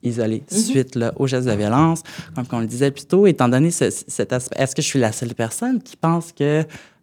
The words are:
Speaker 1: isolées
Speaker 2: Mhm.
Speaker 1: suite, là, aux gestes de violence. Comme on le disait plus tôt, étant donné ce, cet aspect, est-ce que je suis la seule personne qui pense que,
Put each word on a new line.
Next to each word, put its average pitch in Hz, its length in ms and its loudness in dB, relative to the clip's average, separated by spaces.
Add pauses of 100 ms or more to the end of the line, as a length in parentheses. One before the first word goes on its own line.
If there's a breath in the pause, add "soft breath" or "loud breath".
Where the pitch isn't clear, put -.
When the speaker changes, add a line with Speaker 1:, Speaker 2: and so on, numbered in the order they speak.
Speaker 1:
isolées 113 500 -2
Speaker 2:
Mhm. 190 60 -4
Speaker 1:
suite, 202 380 0
là, 117 200 -2
aux 139 120 0
gestes 127 200 -2
de 110 60 2
violence. 135 480 2 (340 loud breath)
Comme 123 160 -6
on 120 80 -2
le 113 60 -2
disait 123 260 0
plus - 140 -12
tôt, 196 220 4
étant 127 200 4
donné 139 240 4
ce, 123 180 0
cet - 440 -6
aspect, 127 260 -4
est-ce 131 160 -2
que 160 60 -2
je - 60 -2
suis 139 120 0
la 110 120 2
seule 120 220 -8
personne 226 480 -4
qui - 140 -18
pense 165 380 0
que, 151 320 0 (380 loud breath)